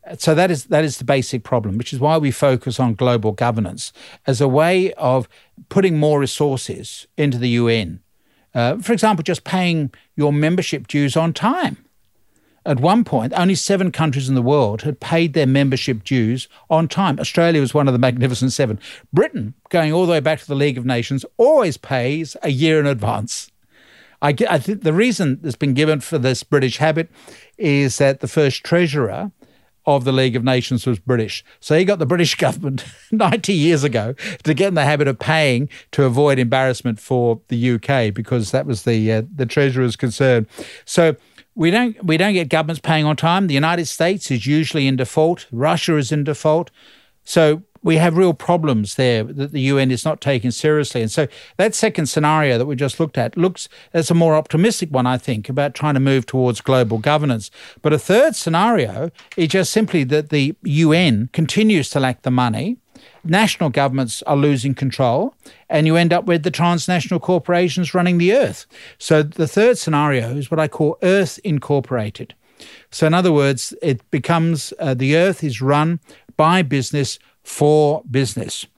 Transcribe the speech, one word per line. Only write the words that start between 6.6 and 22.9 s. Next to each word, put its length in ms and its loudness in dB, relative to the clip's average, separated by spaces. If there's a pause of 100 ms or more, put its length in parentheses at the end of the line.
into 180 0
the 140 -2
U 180 2
N. 320 -2 (540)
Uh, 240 -2
for 160 -2
example, 280 2
just 220 -6
paying 480 -2 (240)
your 160 0
membership 560 -2
dues 280 0
on 180 0
time. 500 -2 (800)
At 160 -2
one 240 4
point, 320 -2
only 180 2
seven 380 0
countries 360 -2
in 60 0
the 80 2
world 400 2
had 180 -6
paid 340 -2
their 120 2
membership 560 0
dues 460 -2 (220)
on 180 2
time. 320 -2
Australia 400 2
was 140 -2
one 120 2
of 60 2
the 60 2
Magnificent 540 0
Seven. 280 -2 (320)
Britain, 420 -2 (140)
going 240 0
all 140 2
the 60 2
way 80 2
back 200 -2
to 60 -20
the 80 -4
League 240 0
of 80 -6
Nations, 400 -2 (100)
always 400 4
pays 680 -4
a 80 -2
year 300 2
in 60 0
advance. 640 -4 (720)